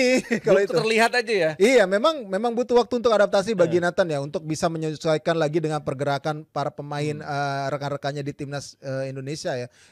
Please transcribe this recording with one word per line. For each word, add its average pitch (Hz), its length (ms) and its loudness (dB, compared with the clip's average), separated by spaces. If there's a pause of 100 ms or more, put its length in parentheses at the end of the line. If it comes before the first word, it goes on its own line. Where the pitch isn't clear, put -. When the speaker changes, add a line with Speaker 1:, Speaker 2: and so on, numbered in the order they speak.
(200)
Speaker 1:
<laughs> - 240 -4
kalau 196 160 6
Speaker 2:
belum 196 80 0
Speaker 1:
itu. - 80 -2
Speaker 2:
terlihat 226 380 2
aja 233 200 0
ya. 160 220 2
Speaker 1:
Iya, 226 300 6
memang, 226 420 0
memang 208 240 -2
butuh 240 240 0
waktu 240 240 2
untuk 226 160 4
adaptasi 202 400 2
bagi 175 240 4
Speaker 2:
Eh. - 20 -4
Speaker 1:
Nathan 180 240 0
ya, 151 140 -2
untuk 151 240 -6
bisa 156 240 -2
menyesuaikan 160 720 -2
lagi 156 240 0
dengan 156 160 -2
pergerakan 143 640 -4
para 147 240 -6
pemain, 147 480 -6
Speaker 2:
Hmm. 151 80 -12
Speaker 1:
eh, 143 460 -4
rekan-rekannya 143 500 -6
di 139 140 -6
timnas, 143 440 -10
eh, 135 300 -8
Indonesia 139 480 -8
ya. 123 160 -8 (200)